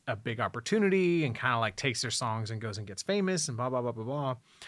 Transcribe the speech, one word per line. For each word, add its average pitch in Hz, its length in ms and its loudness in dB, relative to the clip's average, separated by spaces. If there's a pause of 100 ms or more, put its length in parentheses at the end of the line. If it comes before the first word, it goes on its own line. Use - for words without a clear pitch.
a 120 80 -2
big 113 240 -4
opportunity 175 880 4
and 117 120 0
kinda, 123 220 2
like, 110 160 0
takes - 260 -2
their 123 80 -2
songs 110 420 -2
and 110 100 -6
goes 107 160 -6
and 104 100 -8
gets 98 160 -10
famous 190 460 0
and 120 80 -6
blah, 123 120 -2
blah, 127 120 0
blah, 120 100 0
blah, 113 140 -6
blah. 135 300 -2 (320)